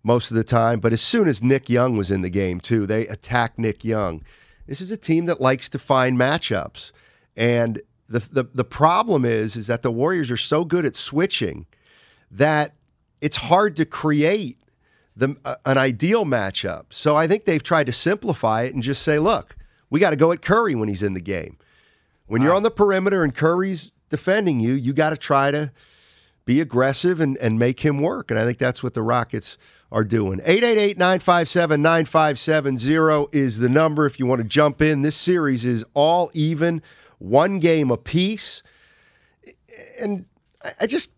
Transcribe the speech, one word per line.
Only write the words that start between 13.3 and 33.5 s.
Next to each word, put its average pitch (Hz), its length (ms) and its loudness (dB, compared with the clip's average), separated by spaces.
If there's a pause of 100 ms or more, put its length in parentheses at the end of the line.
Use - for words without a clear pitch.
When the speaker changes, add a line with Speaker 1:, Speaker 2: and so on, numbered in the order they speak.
Speaker 1:
hard 190 400 2
to 156 100 0
create 156 720 -2 (580)
the, 127 200 -2 (100)
uh, 131 200 -8
an 135 120 2
ideal 151 480 0
matchup. 98 640 -4
So - 260 0
I 160 120 2
think 208 180 0
they've 160 160 0
tried 156 240 0
to 123 80 -4
simplify 120 680 -2
it 127 100 -6
and 135 80 -4
just 135 220 -6
say, 151 160 0
"Look, 165 360 -2 (360)
we 147 80 0
gotta 170 160 4
go 160 160 4
at 165 100 -4
Curry 208 320 2
when 110 160 -2
he's 98 140 -4
in 98 100 -2
the 92 80 -6
game." 87 360 -8 (680)
When 117 160 2
you're 151 80 4
Speaker 2:
Wow. 185 60 4
Speaker 1:
on 202 60 0
the 226 60 2
perimeter 196 540 2
and 143 100 0
Curry's 175 560 -2 (200)
defending 180 500 0
you, 117 140 0
you 135 200 -2
gotta 156 240 0
try 139 320 2
to 143 220 -4 (720)
be 131 160 2
aggressive 139 580 0
and, 139 180 0
and 110 200 0
make 123 220 0
him 147 200 0
work. 180 300 -4
And 113 100 0
I 113 60 0
think 120 140 -2
that's 127 240 -2
what 113 100 -6
the 117 80 -4
Rockets 117 560 -4 (340)
are 110 120 0
doing. 98 420 0
Eight 196 180 4
eight 233 140 2
eight, 208 220 2
nine 180 220 4
five 175 280 2
seven, 156 320 2
nine 160 240 4
five 151 320 2
seven 139 400 0
zero 151 540 2
is 135 260 0